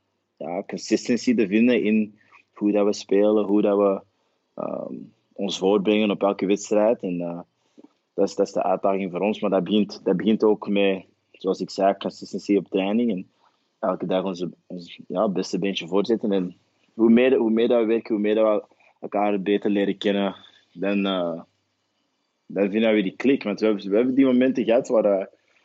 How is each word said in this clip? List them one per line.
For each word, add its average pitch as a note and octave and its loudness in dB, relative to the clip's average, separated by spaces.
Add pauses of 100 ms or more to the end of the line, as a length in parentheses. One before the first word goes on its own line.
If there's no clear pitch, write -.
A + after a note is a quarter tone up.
(380)
ja, F2 -8
consistency A2+ -2
te G#2+ 2
vinden A2+ 2
in G#2+ 0 (360)
hoe G#2 0
dat G2+ 2
we G#2 2
spelen, G#2 2
hoe G2+ 2
dat G#2 2
we, G2 2 (600)
ehm, - -10 (400)
ons F#2+ -6
voorbrengen G#2 2
op F#2+ -2
elke G2+ 0
wedstrijd. G#2 0
En, F2+ -4
eh, E2+ -8 (720)
dat G2 0
is, - -14
dat G2 0
is - -18
de - -2
uitdaging F#2+ -2
voor E2+ -8
ons. G2+ -2
Maar G#2 -2
dat F#2+ 2
begint, G2+ 0
dat F#2+ 0
begint G2+ 0
ook G#2+ 2
met, G2 0 (280)
zoals F#2+ -4
ik F#2 -6
zei, G2 0
consistency - -4
op F2+ 0
training. G#2+ 0
En F2+ -6 (520)
elke F#2 -2
dag F#2 0
onze, F2+ -6 (160)
ons, F2 -16
ja, G#2 0
beste F#2+ -4
beentje F#2+ -4
voorzetten. G2+ 0
En F#2 -2 (380)
hoe A2+ 4
meer, B2+ 6
hoe A2+ 2
meer A2+ 2
dat A#2+ 2
we A#2 2
werken, A2+ -2
hoe G#2 0
meer G#2+ 0
dat A2 2 (240)
we - -20 (240)
elkaar G#2 -2
beter G2+ 0
leren G2 0
kennen, G2+ -2 (380)
dan, G2 -2
eh, F2 -4 (1040)
dan F#2+ -2
vinden A2 2
we G#2+ 4
die F#2+ -6
klik. C3 0
Want G2+ -4
we G#2 0
hebben, G2 -2
we G2 2
hebben B2+ 2
die C3+ 4
momenten B2+ 2
gehad A#2 2
waar, A2 2
eh, G2 2 (400)